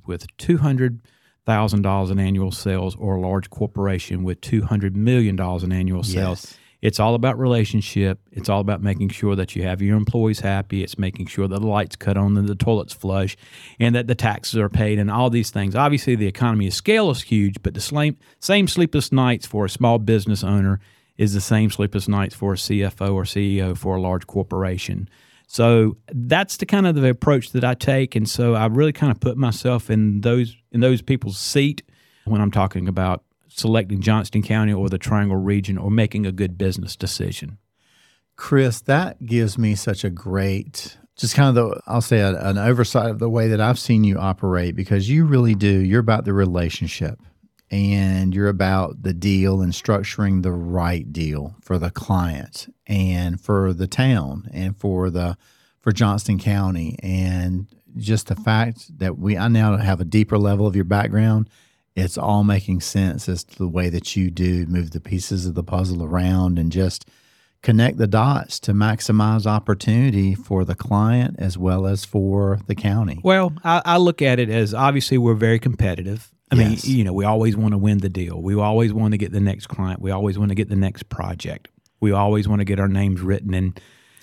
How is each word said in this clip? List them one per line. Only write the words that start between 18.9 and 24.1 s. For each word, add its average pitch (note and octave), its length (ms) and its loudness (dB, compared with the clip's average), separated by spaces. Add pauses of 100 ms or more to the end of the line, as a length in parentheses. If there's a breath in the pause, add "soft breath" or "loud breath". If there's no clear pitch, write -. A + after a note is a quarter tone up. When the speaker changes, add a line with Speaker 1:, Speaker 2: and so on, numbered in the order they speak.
Speaker 1:
nights B2+ 320 2
for G#2 180 -2
a F#2 60 -2
small A#2 280 2
business G#2+ 460 0
owner G2 380 2 (360 soft breath)
is G2+ 160 2
the G2+ 80 0
same G#2+ 280 2
sleepless G2+ 380 -2
nights G2 280 0
for G2 180 -2
a F2+ 40 -4
C G#2 260 -2
F G2 180 -6
O G2 120 0
or F#2 120 -2
C G2 320 -2
E G2 40 0
O F#2 140 -2
for F#2+ 200 -4
a F#2 60 -2
large F#2 260 -4